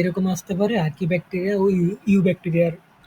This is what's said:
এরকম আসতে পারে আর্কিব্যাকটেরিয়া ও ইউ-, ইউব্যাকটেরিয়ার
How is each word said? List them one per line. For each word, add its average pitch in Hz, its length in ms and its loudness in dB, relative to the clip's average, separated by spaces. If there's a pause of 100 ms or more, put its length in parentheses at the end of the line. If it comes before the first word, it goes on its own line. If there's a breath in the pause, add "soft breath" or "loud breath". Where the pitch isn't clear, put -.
এরকম 185 220 -2 (100)
আসতে - 260 -8
পারে 208 140 0 (120)
আর্কিব্যাকটেরিয়া 180 760 -4
ও - 20 2 (140)
ইউ-, 175 200 0 (140)
ইউব্যাকটেরিয়ার 175 600 2 (320)